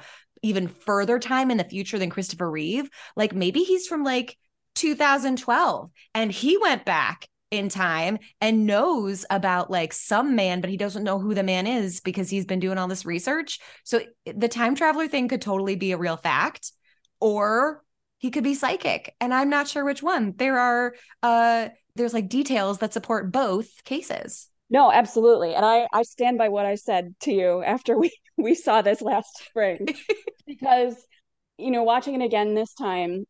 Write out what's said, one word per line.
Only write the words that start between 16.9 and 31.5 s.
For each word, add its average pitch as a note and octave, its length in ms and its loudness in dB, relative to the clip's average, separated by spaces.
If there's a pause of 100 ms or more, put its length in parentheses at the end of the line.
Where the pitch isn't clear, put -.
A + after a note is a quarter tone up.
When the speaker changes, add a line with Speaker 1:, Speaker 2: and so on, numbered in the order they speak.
Speaker 1:
or A3 640 0 (340)
he B3+ 120 -4
could B3 140 -2
be C#4 100 2
psychic, C4 680 -4
and B3 120 -2
I'm C4+ 160 2
not C#4+ 180 0
sure C#4+ 180 -4
which C#4 180 -4
one. C4+ 320 -2
There C4 240 0
are, B3 340 2 (280)
uh, A#3 480 2 (260)
there's, A#3 180 -2
like, A3 140 0
details A3 520 0
that G#3+ 120 -2
support G3+ 400 -4
both A3+ 540 -2
cases. - 640 -8 (200)
Speaker 2:
No, B3+ 220 8
absolutely. A3 600 6
And G3+ 100 2
I, A3+ 300 4
I G#3+ 80 2
stand B3 380 0
by A3 100 4
what G3+ 160 0
I G3+ 100 0
said F3+ 460 -2
to D4 100 -2
you F3+ 320 2
after A#3+ 340 0
we, E4+ 140 2 (140)
<laughs> - 120 -20
we D#4+ 180 4
saw G#3+ 260 2
this G3+ 200 2
last - 280 -2 (180)
spring, G3+ 400 -2 (300)
Speaker 1:
<laughs> - 300 -16
Speaker 2:
because, B3+ 480 2 (640)